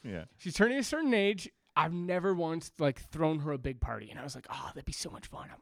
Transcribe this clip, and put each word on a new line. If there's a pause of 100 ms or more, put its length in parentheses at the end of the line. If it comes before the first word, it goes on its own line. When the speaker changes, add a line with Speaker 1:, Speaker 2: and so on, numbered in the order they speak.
Speaker 1:
Yeah. (140)
Speaker 2:
She's
turning
a
certain
age. (280)
I've
never
once,
like,
thrown
her
a
big
party."
And
I
was
like,
"Oh,
that'd
be
so
much
fun.
I